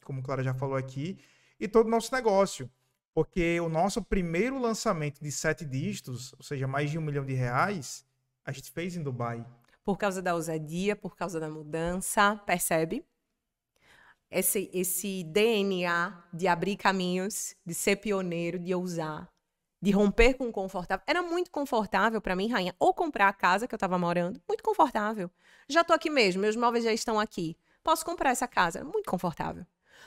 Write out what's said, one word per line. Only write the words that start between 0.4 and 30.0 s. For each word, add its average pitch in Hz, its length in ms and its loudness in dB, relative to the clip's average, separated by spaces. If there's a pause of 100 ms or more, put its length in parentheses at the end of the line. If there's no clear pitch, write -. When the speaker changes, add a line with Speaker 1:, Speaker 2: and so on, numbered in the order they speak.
Speaker 1:
já 131 120 0
falou 135 240 -4
aqui, 135 420 -6 (400)
e 214 80 -4
todo 220 200 6
o - 20 -2
nosso 226 260 0
negócio. 196 540 2 (440)
Porque 170 460 0
o 170 80 -2
nosso 175 340 0
primeiro 196 560 0
lançamento 214 640 -2
de 151 100 -8
sete 156 340 -2
dígitos, 135 720 -6
ou - 60 -20
seja, 135 220 -6
mais 143 240 0
de 156 80 -4
um 160 40 -4
milhão 143 240 -4
de 135 80 -4
reais, 131 720 -2 (400)
a 135 80 -6
gente - 180 -14
fez 165 240 -6
em 170 80 -6
Dubai. 117 420 -6 (380)
Speaker 2:
Por 190 140 0
causa 190 240 -2
da 180 120 0
ousadia, 165 600 -2
por 196 220 -12
causa 170 240 -4
da 156 80 -6
mudança, 170 960 0
percebe? 175 580 0 (1300)
Esse, 185 420 -2
esse 185 520 -4
D 160 160 2 (160)
N 196 280 0
A 175 380 -2 (100)
de 175 140 -2
abrir 185 300 2
caminhos, 185 760 0 (100)
de 170 80 -8
ser 202 240 2
pioneiro, 180 600 -2
de 175 160 -4
ousar, 170 560 -4 (520)
de 196 100 4
romper 208 440 6
com 262 120 -4
o 226 40 -6
confortável. 190 540 -4
Era 339 160 2
muito 349 300 -2
confortável 220 720 0
pra 190 140 -2
mim, 190 120 0
rainha, 226 320 0
ou 349 140 4
comprar 285 340 2
a 202 60 4
casa 202 340 2
que - 80 -8
eu 208 40 -4
tava 180 200 0
morando, 175 480 0
muito 427 160 -4
confortável. 220 640 2 (380)
Já 330 160 4
tô 339 100 4
aqui 320 160 2
mesmo, 202 320 4
meus 214 140 2
móveis 233 300 2
já 226 80 2
estão 220 260 0
aqui. 175 380 -4 (260)
Posso 320 220 2
comprar 339 240 0
essa 247 180 0
casa? 175 320 0
Era - 80 -10
muito 403 220 -4
confortável. 170 560 -4 (420)